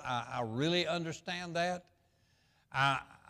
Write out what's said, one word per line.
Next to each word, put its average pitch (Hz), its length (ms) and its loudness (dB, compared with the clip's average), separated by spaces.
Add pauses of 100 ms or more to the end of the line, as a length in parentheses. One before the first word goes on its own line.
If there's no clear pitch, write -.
I, 120 280 0
I 127 100 -2
really 156 420 2
understand 170 680 -4
that. 175 300 0 (840)
I, 135 280 4 (300)